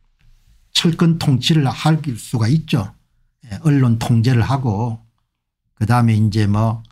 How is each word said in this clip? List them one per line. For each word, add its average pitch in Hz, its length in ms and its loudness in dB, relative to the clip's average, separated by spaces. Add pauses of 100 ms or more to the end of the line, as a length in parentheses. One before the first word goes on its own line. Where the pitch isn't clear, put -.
(720)
철권 170 480 2
통치를 143 480 2
할 151 340 0 (160)
수가 110 300 -4
있죠. 160 480 -2 (560)
예, 98 120 -12
언론 131 360 2
통제를 117 420 0
하고 117 640 -4 (680)
그다음에 117 420 2
이제 107 320 2
뭐 110 440 -2